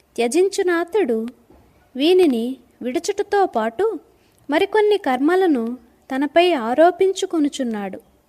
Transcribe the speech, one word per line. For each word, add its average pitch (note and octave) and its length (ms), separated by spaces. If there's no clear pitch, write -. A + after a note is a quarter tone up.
త్యజించునాతడు E4+ 1120
వీనిని C4+ 640
విడుచుటతో F#4 640
పాటు D4+ 540
మరికొన్ని G4 480
కర్మలను C4+ 800
తనపై D4 520
ఆరోపించుకొనుచున్నాడు. C#4+ 1400